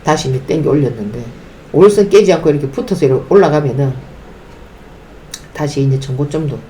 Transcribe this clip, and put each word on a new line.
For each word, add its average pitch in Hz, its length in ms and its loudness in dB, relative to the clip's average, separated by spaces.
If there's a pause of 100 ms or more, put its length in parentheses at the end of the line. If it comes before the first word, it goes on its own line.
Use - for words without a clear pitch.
다시 156 260 -2
이제 131 160 -4
땡겨 151 240 -2
올렸는데, 120 540 -2 (500)
오일선 202 360 6
깨지 185 240 6
않고 160 160 0
이렇게 147 200 -2
붙어서 202 360 -4
이렇게 131 240 0
올라가면은 147 640 2 (1600)
다시 143 300 -4
이제 135 160 0
전고점도 143 580 -6 (120)